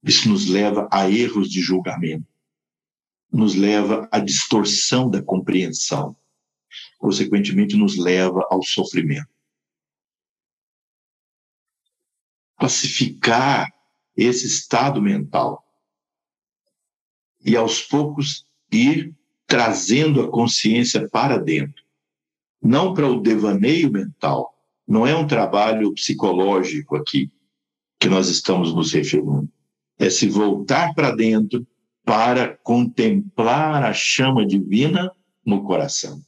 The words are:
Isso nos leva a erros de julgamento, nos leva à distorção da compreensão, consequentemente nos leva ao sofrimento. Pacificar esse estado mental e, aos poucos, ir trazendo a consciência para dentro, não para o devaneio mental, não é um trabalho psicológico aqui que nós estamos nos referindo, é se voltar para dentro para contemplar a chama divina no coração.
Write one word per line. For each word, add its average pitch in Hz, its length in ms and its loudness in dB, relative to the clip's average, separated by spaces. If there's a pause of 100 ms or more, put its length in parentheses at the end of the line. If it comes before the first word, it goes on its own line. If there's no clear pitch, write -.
Isso - 260 0
nos 95 200 0
leva 104 420 0
a 95 180 0
erros 104 420 0
de 90 100 -4
julgamento, 85 680 -4 (1040)
nos 107 220 2
leva 104 560 2
à 107 80 0
distorção 107 920 0
da 98 140 -2
compreensão, - 920 -4 (840)
consequentemente 101 800 0
nos 104 200 2
leva 90 540 0
ao 92 120 0
sofrimento. 82 680 -2 (3250)
Pacificar - 1160 0 (440)
esse 123 300 2
estado 123 540 -2
mental 104 640 -2 (1800)
e, 117 120 4
aos 113 240 0
poucos, 147 640 -4 (260)
ir 143 460 2 (300)
trazendo 123 760 2
a - 80 -4
consciência 117 800 0
para 127 300 0
dentro, - 440 -4 (800)
não 165 320 2
para 143 120 2
o 120 140 0
devaneio 110 680 2
mental, - 680 -4 (300)
não 110 200 2
é 151 100 2
um 160 100 0
trabalho 107 680 2
psicológico 90 1000 -2
aqui 69 340 -4 (720)
que 92 80 2
nós 92 200 2
estamos 87 460 -2
nos 80 180 -2
referindo, 73 580 -2 (480)
é - 100 2
se 104 200 0
voltar 107 680 0
para 143 160 0
dentro 110 560 0 (380)
para 117 540 0
contemplar 120 1300 0
a 107 80 0
chama 131 540 0
divina 131 640 0 (340)
no 101 200 0
coração. - 640 -4